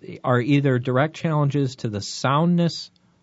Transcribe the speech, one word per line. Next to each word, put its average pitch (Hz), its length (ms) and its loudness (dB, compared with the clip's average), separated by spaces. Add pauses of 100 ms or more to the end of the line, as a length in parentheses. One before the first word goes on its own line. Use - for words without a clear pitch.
(240)
are 123 180 4
either 139 380 2
direct 131 360 0
challenges 143 640 -2
to - 120 -8
the 104 120 -6
soundness 170 880 0 (340)